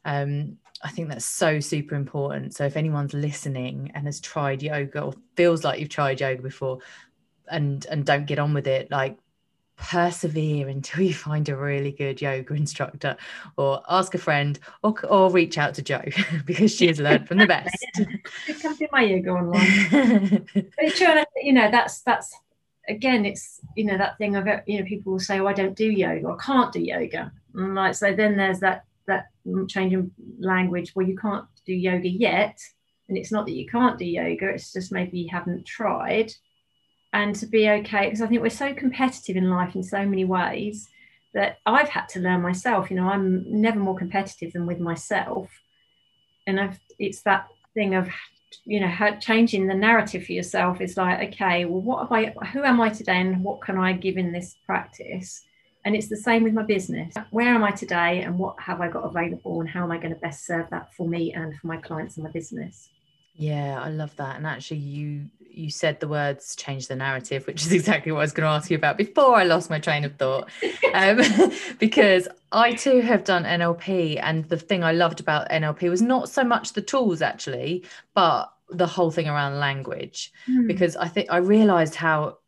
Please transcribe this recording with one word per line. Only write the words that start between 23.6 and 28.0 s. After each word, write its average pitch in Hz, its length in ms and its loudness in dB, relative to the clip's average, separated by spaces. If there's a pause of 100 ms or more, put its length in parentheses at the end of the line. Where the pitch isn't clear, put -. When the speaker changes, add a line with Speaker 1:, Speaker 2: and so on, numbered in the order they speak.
Speaker 2:
you 220 80 -2
know, 196 140 0
that 196 200 -2
thing 202 180 -2
of, 196 120 0 (200)
you 202 120 -2
know, 185 60 -4
people 190 280 -6
will 190 60 -2
say, 196 200 -2
"Oh, 196 80 2
I 196 60 2
don't 196 220 -2
do 220 140 2
yoga, 165 380 0
I - 160 -8
can't 254 280 2
do 180 80 -6
yoga." 165 520 -6 (240)
And, 190 200 -4
like, 190 200 0
so 202 180 0